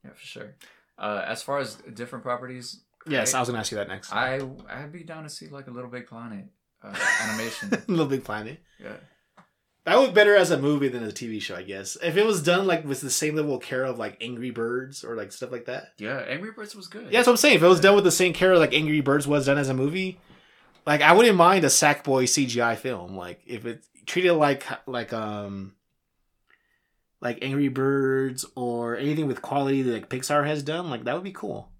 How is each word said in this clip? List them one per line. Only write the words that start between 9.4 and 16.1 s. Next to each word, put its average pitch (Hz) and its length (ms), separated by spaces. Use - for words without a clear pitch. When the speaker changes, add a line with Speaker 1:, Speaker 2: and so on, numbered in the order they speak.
Speaker 2:
That 180 120
would 269 100
be 196 60
better 208 220
as 180 160
a 151 80
movie 143 300
than 123 140
as 107 60
a 101 60
T 123 120
V 110 120
show, 98 160
I 92 80
guess. 98 400
If 165 140
it 208 80
was 202 180
done, 180 240
like, 165 180
with 139 160
the 139 80
same 151 260
level 147 200
of 127 80
care 131 220
of, 127 120
like, 104 240
Angry 120 300
Birds 120 540
or, 117 100
like, 104 160
stuff - 200
like 117 140
that. - 320
Speaker 1:
Yeah, 104 200